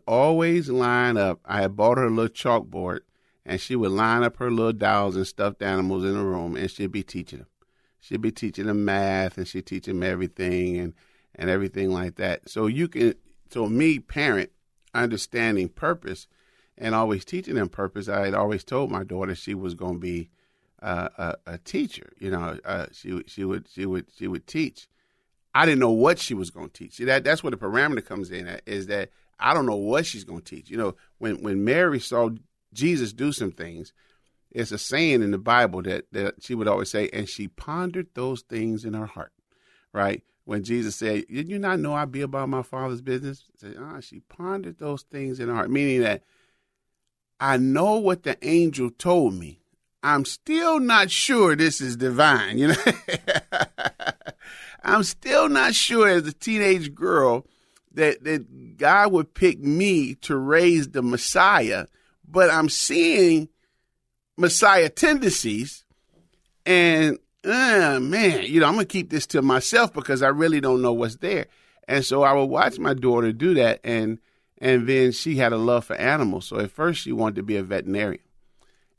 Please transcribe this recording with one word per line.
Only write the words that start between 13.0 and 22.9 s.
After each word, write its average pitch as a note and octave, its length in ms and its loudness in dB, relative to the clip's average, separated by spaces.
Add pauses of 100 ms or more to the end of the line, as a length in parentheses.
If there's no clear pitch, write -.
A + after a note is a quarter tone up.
so A2+ 180 -4
me, C#3+ 320 0
parent, C3 520 -2 (420)
understanding A2+ 760 -2
purpose - 580 -6 (500)
and A2+ 160 -6
always A2 320 0
teaching F3 300 -8
them G2+ 140 -2
purpose, G2 400 -8
I G2 160 -2
had G2 80 -2
always G2+ 300 -2
told C3 280 -4
my F#2+ 120 -6
daughter F#2 300 -6
she G2 200 -10
was F#2 220 -8
gonna F2+ 240 -8
be, F2 300 -8 (520)
uh, F2 360 -6
a, F2 180 -8 (180)
a E2+ 60 -12
teacher. - 600 -8
You F#2+ 120 -8
know, E2+ 340 -6
uh, F2+ 260 -8